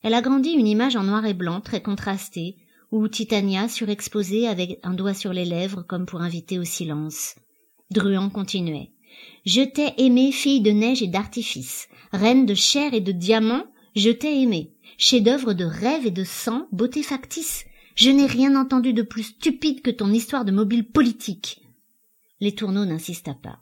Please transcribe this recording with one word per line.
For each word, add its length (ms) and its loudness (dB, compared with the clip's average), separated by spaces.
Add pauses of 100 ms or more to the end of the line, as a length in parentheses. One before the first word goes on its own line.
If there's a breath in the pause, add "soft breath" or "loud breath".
Elle 120 0
agrandit 380 2
une 160 4
image 280 2
en 80 0
noir 220 0
et 80 0
blanc, 260 -4
très 220 -6
contrastée, 720 -6 (360 soft breath)
où 180 0
Titania 580 -2
surexposait 800 -4
avec 360 -4
un 100 -6
doigt 200 -2
sur 200 -6
les 100 -4
lèvres 400 -4
comme 220 -6
pour 160 -8
inviter 360 -6
au 60 -4
silence. 720 -8 (560)
Druand 380 0
continuait. « 640 -6 (540 loud breath)
Je 160 2
t'ai 360 0
aimée, 340 6
fille 300 2
de 100 6
neige 300 2
et 60 -2
d'artifice. 840 -8 (240 soft breath)
Reine 320 4
de 80 2
chair 400 2
et 80 0
de 100 -2
diamants, 540 2 (300 soft breath)
je 160 4
t'ai 300 0
aimée. 300 0 (260 soft breath)
Chef-d'œuvre 560 4
de 120 -2
rêve 400 -2
et 60 0
de 120 -4
sang, 480 -6
beauté 320 -2
factice. 600 -8 (300 soft breath)
Je 140 6
n'ai 180 6
rien 280 4
entendu 380 2
de 80 0
plus 220 -6
stupide 580 -2
que 100 0
ton 220 0
histoire 320 -2
de 60 0
mobile 380 0
politique. » 720 -2 (800)
Les 140 -2
Tourneaux 320 -2
n'insista 480 -6
pas. 280 -16